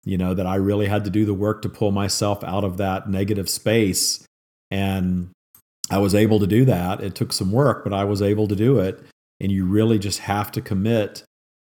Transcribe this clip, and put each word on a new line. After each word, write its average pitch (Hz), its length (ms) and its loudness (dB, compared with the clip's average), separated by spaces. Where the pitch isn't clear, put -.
you 95 140 -4
know, 90 160 0
that 92 120 -2
I 92 100 -2
really 101 320 0
had 104 180 0
to 101 40 -6
do 107 160 2
the 104 80 -2
work 104 280 -2
to - 80 -6
pull 104 220 -2
myself 101 520 -2
out 98 220 -4
of 90 100 -4
that 95 340 -4
negative 98 400 -2
space. - 760 0
And 95 600 -2
I 98 100 2
was 98 140 2
able 107 280 6
to 101 60 2
do 113 180 4
that. 92 360 0
It 95 140 -8
took - 160 -4
some 98 220 -2
work, 127 320 2
but 98 80 -2
I 98 100 0
was 101 180 0
able 104 280 2
to 101 80 0
do 120 220 4
it. 95 220 -2
And 95 140 -2
you 95 120 0
really 107 340 4
just 98 200 -6
have 104 320 -4
to 104 100 -6
commit 104 640 -2